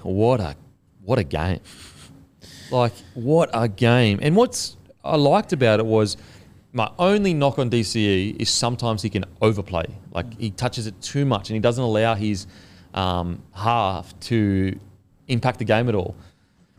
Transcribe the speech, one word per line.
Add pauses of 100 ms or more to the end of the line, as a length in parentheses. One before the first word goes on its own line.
what
a, (460)
what
a
game. (1120)
Like, (220)
what
a
game.
And
what's (280)
I
liked
about
it
was (560)
my
only
knock
on
D
C
E
is
sometimes
he
can (160)
overplay. (260)
Like,
he
touches
it
too
much
and
he
doesn't
allow
his, (460)
um, (140)
half
to (520)
impact
the
game
at
all. (640)